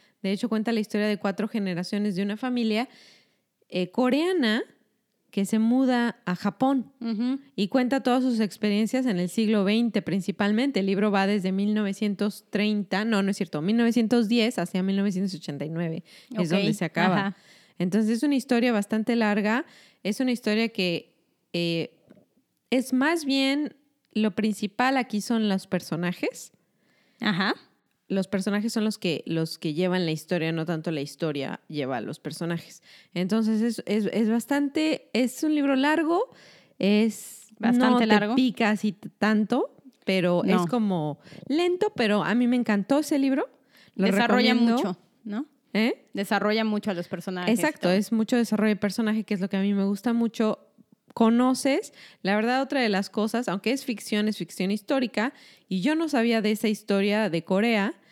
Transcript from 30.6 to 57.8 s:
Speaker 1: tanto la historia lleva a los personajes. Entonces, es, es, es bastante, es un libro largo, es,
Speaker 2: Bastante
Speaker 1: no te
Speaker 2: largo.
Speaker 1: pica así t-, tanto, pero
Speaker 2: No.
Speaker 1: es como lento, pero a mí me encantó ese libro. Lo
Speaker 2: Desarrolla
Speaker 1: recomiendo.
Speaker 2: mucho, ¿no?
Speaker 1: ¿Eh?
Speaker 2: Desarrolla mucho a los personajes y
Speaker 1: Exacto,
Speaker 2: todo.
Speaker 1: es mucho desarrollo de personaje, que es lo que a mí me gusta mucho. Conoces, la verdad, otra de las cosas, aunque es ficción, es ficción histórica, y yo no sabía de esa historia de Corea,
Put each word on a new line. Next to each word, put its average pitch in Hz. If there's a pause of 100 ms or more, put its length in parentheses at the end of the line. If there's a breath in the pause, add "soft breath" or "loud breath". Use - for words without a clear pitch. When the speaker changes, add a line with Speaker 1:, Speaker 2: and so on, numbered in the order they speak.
Speaker 1:
tanto 165
la 156
historia 147
lleva 135
a -
los 104
personajes. 165 (300 loud breath)
Entonces, 214
es, 233
es, 208
es 220
bastante, 285
es 240
un 311
libro 277
largo, 320 (480 loud breath)
es, 208 (140)
Speaker 2:
Bastante 240
Speaker 1:
no 247
te 233
Speaker 2:
largo. 214
Speaker 1:
pica 247
así 214
t-, - (100)
tanto, 220 (280)
pero 175
Speaker 2:
No. 185
Speaker 1:
es 170
como 180 (260 loud breath)
lento, 359
pero 208
a 202
mí 247
me 247
encantó 226
ese 269
libro. 269 (460 soft breath)
Lo 190
Speaker 2:
Desarrolla 240
Speaker 1:
recomiendo. 233
Speaker 2:
mucho, 214 (240)
¿no? 220 (280)
Speaker 1:
¿Eh? 220
Speaker 2:
Desarrolla 208
mucho 214
a 190
los 175
personajes 180
y 214
Speaker 1:
Exacto, 302
Speaker 2:
todo. 180
Speaker 1:
es 196
mucho 226
desarrollo 214
de 214
personaje, 214
que 208
es 180
lo 190
que 196
a -
mí 202
me 196
gusta 202
mucho. 226 (560)
Conoces, 254 (300 loud breath)
la 190
verdad, 233
otra 269
de 233
las 196
cosas, 226
aunque 196
es 269
ficción, 208
es 214
ficción 185
histórica, 247 (360 loud breath)
y 185
yo 269
no 320
sabía 233
de 208
esa 214
historia 208
de 165
Corea, 214 (180 soft breath)